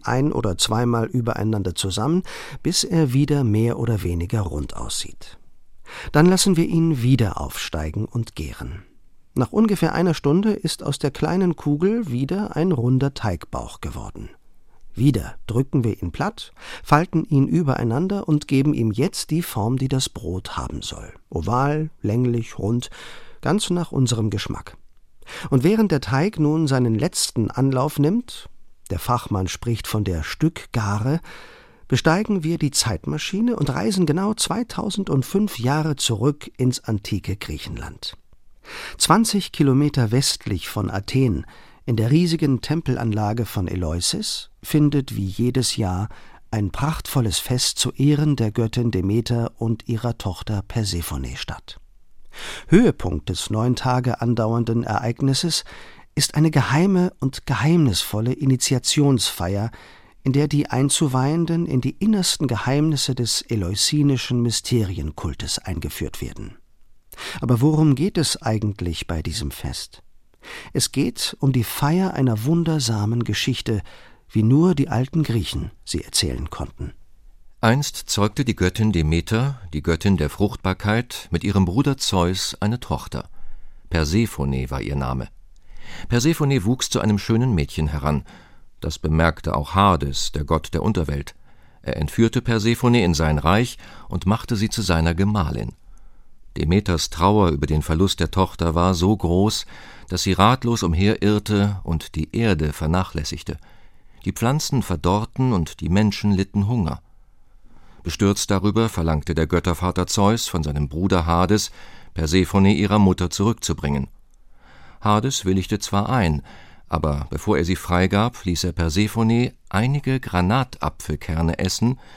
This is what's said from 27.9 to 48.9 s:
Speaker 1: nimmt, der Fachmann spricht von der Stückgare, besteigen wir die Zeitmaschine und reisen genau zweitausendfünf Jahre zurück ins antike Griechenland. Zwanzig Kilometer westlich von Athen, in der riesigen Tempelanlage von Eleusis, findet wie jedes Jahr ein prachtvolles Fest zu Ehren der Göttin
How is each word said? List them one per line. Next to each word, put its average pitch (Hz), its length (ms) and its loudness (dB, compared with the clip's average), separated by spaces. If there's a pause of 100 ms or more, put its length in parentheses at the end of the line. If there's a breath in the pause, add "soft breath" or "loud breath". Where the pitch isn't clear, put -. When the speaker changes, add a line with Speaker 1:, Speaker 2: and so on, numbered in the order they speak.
Speaker 1:
nimmt, 180 500 0 (400)
der 95 100 -4
Fachmann 104 500 0
spricht - 380 -4
von 107 160 -2
der 90 200 -2
Stückgare, 120 1000 -2 (680 loud breath)
besteigen 180 540 2
wir 165 140 -2
die 151 140 0
Zeitmaschine 190 840 -2
und - 120 0
reisen 185 380 0
genau 185 260 0
zweitausendfünf 196 1300 -2
Jahre 143 380 0
zurück 120 600 -2
ins 123 280 0
antike 101 520 -4
Griechenland. - 800 -10 (800 loud breath)
Zwanzig 208 560 2
Kilometer 139 580 2
westlich 110 580 -2
von 107 220 -4
Athen, 104 540 0 (400 loud breath)
in 120 100 -2
der 110 160 0
riesigen 156 520 2
Tempelanlage 113 840 -2
von 95 220 -4
Eleusis, 90 840 -4 (100)
findet 147 540 2
wie 104 120 -2
jedes 120 500 0
Jahr 98 320 -2 (420 loud breath)
ein 104 220 -2
prachtvolles 131 640 -2
Fest - 400 -2
zu - 140 -2
Ehren 147 420 2
der 113 160 0
Göttin 117 400 0